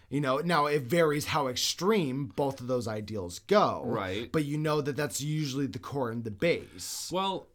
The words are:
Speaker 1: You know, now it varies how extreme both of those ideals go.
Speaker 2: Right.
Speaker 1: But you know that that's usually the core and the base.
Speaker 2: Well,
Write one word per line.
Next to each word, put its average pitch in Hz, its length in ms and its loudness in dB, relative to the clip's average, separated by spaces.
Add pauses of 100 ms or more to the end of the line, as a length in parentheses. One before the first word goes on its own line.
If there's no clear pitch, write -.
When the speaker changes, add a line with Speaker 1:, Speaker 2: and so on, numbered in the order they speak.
(120)
Speaker 1:
You 139 100 0
know, 135 180 2
now 165 260 4
it 147 200 2
varies 151 420 4
how 147 220 2
extreme 143 840 0
both 139 260 0
of 123 40 -8
those 123 220 0
ideals 104 500 -6
go. 139 480 4
Speaker 2:
Right. 104 460 -4
Speaker 1:
But 160 120 2
you 143 140 -2
know 151 240 2
that 139 140 -2
that's 147 260 -2
usually 143 460 -2
the - 100 -8
core 135 320 -4
and 117 140 -4
the 110 80 -6
base. 101 800 -2
Speaker 2:
Well, 190 420 -2